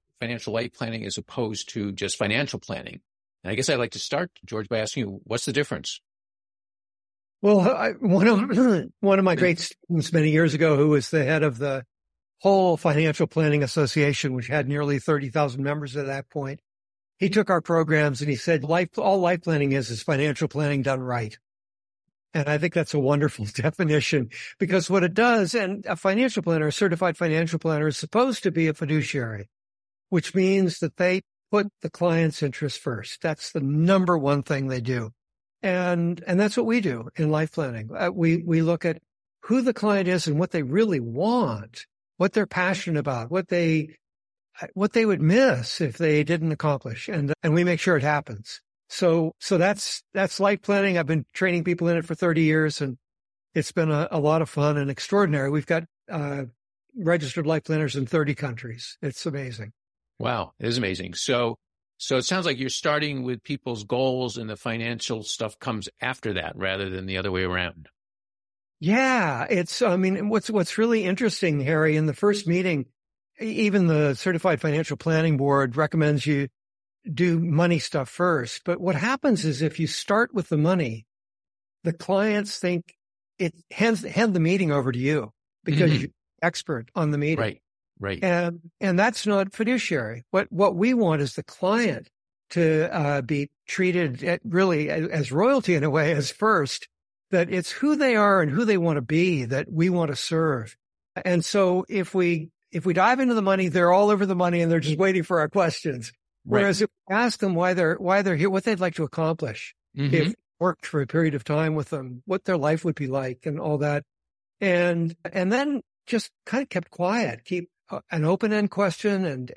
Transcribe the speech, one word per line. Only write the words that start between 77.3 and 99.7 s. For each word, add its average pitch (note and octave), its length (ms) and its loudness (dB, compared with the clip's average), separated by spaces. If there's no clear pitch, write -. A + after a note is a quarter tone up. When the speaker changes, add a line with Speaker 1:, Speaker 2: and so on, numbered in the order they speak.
Speaker 2:
money E3+ 400 2
stuff - 300 -4
first. D#3+ 540 -2
But F3+ 160 -2
what F3 160 0
happens A3+ 500 0
is C#3+ 160 0
if D#3+ 180 -2
you D#3 80 0
start - 460 0
with F#3 160 -4
the D#3+ 80 0
money, D3 480 0
the E3 100 -2
clients G3+ 680 -2
think F3 360 -4
it E3+ 160 -2
hands, A3 320 0
hand G3 300 0
the F3+ 60 2
meeting E3+ 320 2
over C3+ 200 0
to A#2+ 80 -4
you C#3+ 320 -2
because D#3 280 4
Speaker 1:
Mm-hmm. C#3 100 2
Speaker 2:
you're C#3 80 -6
expert D#3 540 -4
on D#3 160 0
the D3 60 -2
meeting. D3 220 0
Speaker 1:
Right. A2 220 -4
Right. G2 220 -4
Speaker 2:
And, E3+ 380 0
and F#3 180 0
that's G#3+ 300 0
not G3 240 0
fiduciary. D3 800 -4
What, F#3 220 0
what F#3+ 200 2
we G#3+ 200 2
want E3+ 280 2
is C3+ 120 -4
the - 100 -8
client G3+ 640 -2
to, D#3+ 440 2
uh, C#3+ 260 0
be C#3+ 280 -2
treated E3+ 560 0
at, F3 220 -2
really E3+ 420 2
a-, D#3 220 -2
as C3 240 -2
royalty G#3 420 2
in C#3+ 80 0
a D#3 60 0
way D#3 240 2
as C#3+ 180 -2
first, G3 560 0
that F3+ 200 2
it's F#3 200 -2
who D4+ 260 0
they C4 180 2
are G3+ 260 6
and D3+ 80 2
who E3+ 140 0
they G#3+ 140 4
want E3+ 180 2
to C#3+ 60 0
be D#3 440 0
that C3 240 -4
we D#3+ 200 2